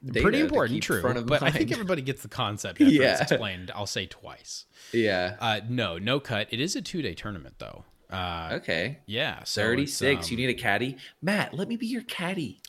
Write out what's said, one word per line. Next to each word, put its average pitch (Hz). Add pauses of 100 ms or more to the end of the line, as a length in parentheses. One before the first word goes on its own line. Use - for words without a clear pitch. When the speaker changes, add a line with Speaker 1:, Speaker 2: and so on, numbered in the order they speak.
Speaker 1:
data 131
Speaker 2:
Pretty 214
Speaker 1:
to 320
Speaker 2:
important, 175
Speaker 1:
keep 160
Speaker 2:
true. -
Speaker 1:
front 127
of 117
Speaker 2:
But 135
I 135
think 147
Speaker 1:
mind. -
Speaker 2:
everybody 185
gets 131
the -
concept 104
after 277
Speaker 1:
Yeah. 135
Speaker 2:
it's -
explained, 98
I'll 101
say 98
twice. - (260)
Speaker 1:
Yeah. 104
Speaker 2:
Uh, 110 (100)
no, 107
no 120
cut. 107
It 113
is 175
a 254
two-day 143
tournament, 80
though. - (240)
Uh, 85
Speaker 1:
Okay. 98
Speaker 2:
yeah, 113
so -
Speaker 1:
Thirty-six. 131
Speaker 2:
it's, 85
Speaker 1:
You 117
Speaker 2:
um, 113
Speaker 1:
need 131
a 117
caddy? 120 (240)
Matt, 185
let 185
me 226
be 233
your 226
caddy. 170